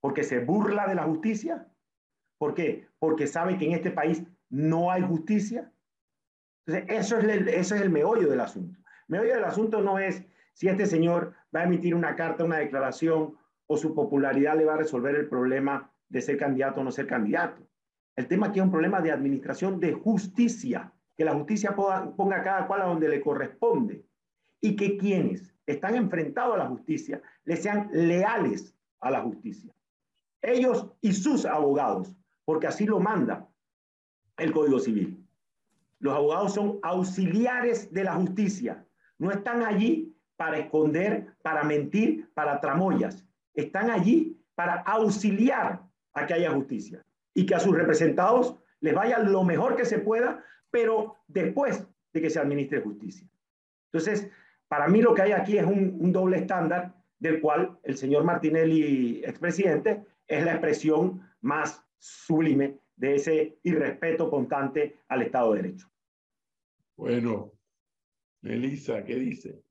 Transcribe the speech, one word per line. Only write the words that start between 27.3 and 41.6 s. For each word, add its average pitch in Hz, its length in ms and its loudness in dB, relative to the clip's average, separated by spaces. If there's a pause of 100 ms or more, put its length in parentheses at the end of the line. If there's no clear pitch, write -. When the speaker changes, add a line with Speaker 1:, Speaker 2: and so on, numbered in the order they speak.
Speaker 1:
le 165 120 -2
sean 202 360 -2
leales 175 840 0 (240)
a 127 100 -2
la 127 120 0
justicia. - 500 -10 (680)
Ellos 247 480 2 (100)
y 202 120 2
sus 247 340 2
abogados, 139 680 0 (300)
porque 156 220 0
así - 180 -2
lo 202 160 2
manda 175 480 -2 (880)
el 156 160 -2
Código 143 260 4
Civil. 104 460 -2 (760)
Los 135 160 -2
abogados 156 400 0
son 208 280 -2
auxiliares 202 1080 0
de 190 120 -2
la 180 100 -2
justicia. 170 680 -2 (340)
No 180 120 -2
están 233 320 -2
allí 226 540 0 (200)
para 160 220 -4
esconder, 156 840 0
para 156 200 -2